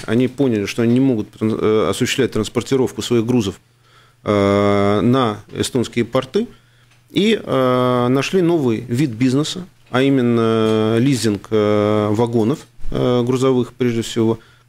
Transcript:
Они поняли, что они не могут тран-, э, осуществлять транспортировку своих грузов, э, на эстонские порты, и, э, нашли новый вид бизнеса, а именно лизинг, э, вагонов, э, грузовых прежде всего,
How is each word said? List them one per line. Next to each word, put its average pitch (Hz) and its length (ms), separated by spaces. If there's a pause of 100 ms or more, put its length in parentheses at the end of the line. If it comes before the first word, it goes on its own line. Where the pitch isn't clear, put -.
Они 120 220
поняли, 120 380
что - 160
они 117 120
не 127 60
могут 120 300
тран-, 110 280
э, 107 300
осуществлять 113 440
транспортировку 110 680
своих 117 240
грузов, 113 340 (640)
э, 101 800
на 117 380 (120)
эстонские 117 520
порты, 202 420 (640)
и, 214 320
э, 127 640
нашли 135 340
новый 135 460
вид 127 220
бизнеса, 131 560 (240)
а 123 120
именно 113 960
лизинг, 113 520
э, 104 640
вагонов, 117 480 (300)
э, 123 340
грузовых 123 500
прежде 117 280
всего, 113 360 (300)